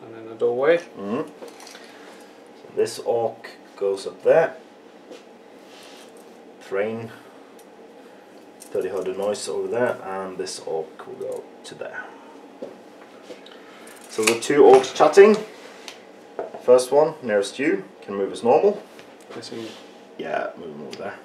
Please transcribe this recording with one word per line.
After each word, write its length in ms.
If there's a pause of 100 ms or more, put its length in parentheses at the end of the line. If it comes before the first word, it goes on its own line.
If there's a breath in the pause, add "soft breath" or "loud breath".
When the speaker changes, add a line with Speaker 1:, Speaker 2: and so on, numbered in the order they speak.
Speaker 1:
And 100
then 140
the 80
doorway. 440
Speaker 2:
Mm-hmm. 500
So 1500
this 240
orc 520 (260)
goes 320
up 160
there. 320 (2000 loud breath)
Thrain, 520 (1500 loud breath)
thirty 280
Hodder 260
Noise 340
over 200
there, 340
and 340
this 220
orc 480
will 80
go 300 (180)
to 140
there. 280 (2000 loud breath)
So 140
the 160
two 220
orcs 300
chatting. 440 (1300 loud breath)
First 260
one, 320
nearest 380
you, 240 (180)
can 140
move 160
as 100
normal. 400 (540)
Speaker 1:
I 60
see. 280 (480)
Speaker 2:
Yeah, 400
move 160
him 140
over 80
there. 280